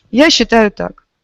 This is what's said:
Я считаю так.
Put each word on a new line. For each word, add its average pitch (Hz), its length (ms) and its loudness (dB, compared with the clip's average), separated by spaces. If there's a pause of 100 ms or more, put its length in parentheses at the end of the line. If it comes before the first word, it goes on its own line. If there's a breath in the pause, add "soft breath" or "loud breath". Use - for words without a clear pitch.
(100)
Я 294 200 2
считаю 226 400 0
так. - 340 -12 (200)